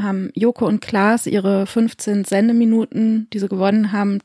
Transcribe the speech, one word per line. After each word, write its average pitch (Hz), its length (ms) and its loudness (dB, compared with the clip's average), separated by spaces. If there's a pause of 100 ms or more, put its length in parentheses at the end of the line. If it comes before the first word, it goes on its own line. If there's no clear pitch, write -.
haben 196 340 -4
Joko 233 320 0
und 214 140 0
Klaas 220 460 0
ihre 196 400 0
fünfzehn 214 580 -2
Sendeminuten, 220 1080 2
die 214 80 -6
sie 196 80 -2
gewonnen 202 440 0
haben, 202 320 -2